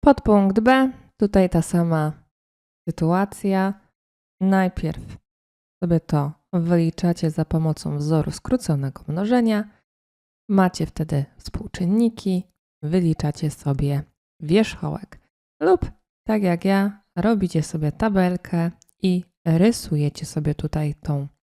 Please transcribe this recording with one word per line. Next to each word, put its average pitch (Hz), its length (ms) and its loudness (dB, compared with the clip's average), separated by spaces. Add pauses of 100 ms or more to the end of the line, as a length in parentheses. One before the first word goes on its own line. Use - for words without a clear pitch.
Podpunkt 208 560 4
B, 262 320 4 (260)
tutaj 202 320 2
ta 165 120 2
sama 165 640 -2 (640)
sytuacja. 190 960 -2 (540)
Najpierw 185 760 0 (680)
sobie 170 160 2
to 147 320 -2 (220)
wyliczacie 170 800 0
za 156 140 -2
pomocą 160 520 -2
wzoru 151 340 0
skróconego 143 760 -4
mnożenia. 208 760 0 (680)
Macie 185 360 2
wtedy 147 400 -4 (120)
współczynniki, 196 1040 -2 (400)
wyliczacie 156 680 0
sobie 143 520 -4 (360)
wierzchołek. 160 800 -2 (420)
Lub 349 300 2 (360)
tak 214 160 0
jak 175 220 0
ja, 196 380 0 (120)
robicie 190 480 0
sobie 151 280 -4
tabelkę 180 800 0 (300)
i 180 220 0 (220)
rysujecie 160 800 0
sobie 147 300 -4
tutaj 151 400 -4
tą 143 320 -6 (160)